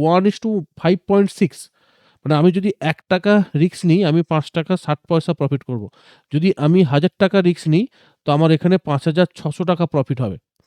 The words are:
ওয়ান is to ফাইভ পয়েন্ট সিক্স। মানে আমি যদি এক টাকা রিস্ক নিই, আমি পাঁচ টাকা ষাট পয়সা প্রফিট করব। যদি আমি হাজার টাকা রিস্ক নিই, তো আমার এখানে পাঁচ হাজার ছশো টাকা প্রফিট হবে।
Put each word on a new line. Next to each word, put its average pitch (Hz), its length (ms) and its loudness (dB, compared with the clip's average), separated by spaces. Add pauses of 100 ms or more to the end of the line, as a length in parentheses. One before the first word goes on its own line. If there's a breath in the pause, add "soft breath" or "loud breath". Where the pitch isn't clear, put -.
ওয়ান 175 240 2
is 208 200 0
to 208 200 -4 (160)
ফাইভ 180 180 0 (100)
পয়েন্ট 196 220 2
সিক্স। - 400 -6 (540)
মানে 147 100 0
আমি 165 180 4
যদি 196 180 -2 (100)
এক 156 280 -4
টাকা 202 340 2 (120)
রিস্ক 170 320 -2
নিই, 180 180 4
আমি 165 180 2
পাঁচ 156 280 -4
টাকা 170 260 -4
ষাট 151 220 -6 (100)
পয়সা 165 260 -2
প্রফিট 139 280 -4
করব। 113 260 -8 (460 soft breath)
যদি 170 220 2
আমি 165 260 4
হাজার 143 360 0
টাকা 190 220 2
রিস্ক 175 280 -2
নিই, 175 180 2 (380 soft breath)
তো 147 80 -2
আমার 156 180 2
এখানে 175 280 2
পাঁচ 143 260 -4
হাজার 165 300 0
ছশো 156 300 -8
টাকা 170 220 0
প্রফিট 139 340 -4
হবে। 104 160 -4 (300)